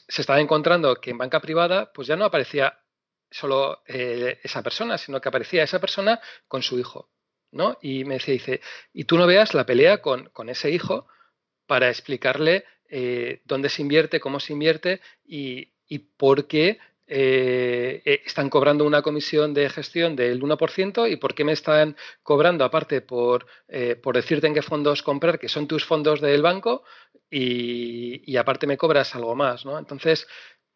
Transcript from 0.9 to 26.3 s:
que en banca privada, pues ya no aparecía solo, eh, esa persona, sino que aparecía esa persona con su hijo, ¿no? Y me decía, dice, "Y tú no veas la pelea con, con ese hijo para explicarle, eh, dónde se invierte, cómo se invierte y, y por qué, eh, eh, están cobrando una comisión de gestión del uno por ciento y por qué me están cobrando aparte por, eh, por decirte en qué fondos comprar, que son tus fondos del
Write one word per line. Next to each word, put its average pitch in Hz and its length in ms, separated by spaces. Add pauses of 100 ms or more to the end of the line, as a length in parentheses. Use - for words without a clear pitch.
que - 140
en 120 80
banca 131 220
privada, 165 520
pues 131 140
ya 151 100
no 202 80
aparecía 143 560 (500)
solo, 135 560
eh, 123 560
esa - 200
persona, 220 360
sino 135 220
que - 80
aparecía 135 340
esa 175 180
persona 202 400 (260)
con 131 160
su 123 160
hijo, - 320 (420)
¿no? 202 280
Y 135 240
me 139 100
decía, 131 200
dice, 127 260 (320)
"Y 147 120
tú 170 120
no 175 100
veas 175 280
la 135 100
pelea 151 380
con, 131 280
con 113 180
ese 135 220
hijo 175 360 (600)
para 127 220
explicarle, 143 760 (240)
eh, 123 560
dónde 139 240
se - 140
invierte, 151 380
cómo 139 200
se 151 120
invierte 160 480 (240)
y, 135 480 (140)
y - 120
por 135 480
qué, 170 320 (280)
eh, 127 960
eh, 143 200
están 139 240
cobrando 147 360
una 147 180
comisión 151 520
de 143 140
gestión 160 480
del 123 260
uno 151 140
por 156 140
ciento 202 360
y 185 100
por - 180
qué 151 100
me 151 80
están 151 440 (260)
cobrando 151 420
aparte 147 360
por, 123 460 (220)
eh, 120 280
por 123 200
decirte 147 300
en 151 80
qué 147 80
fondos 147 400
comprar, 160 360
que 117 100
son 147 200
tus 156 160
fondos 151 360
del 143 220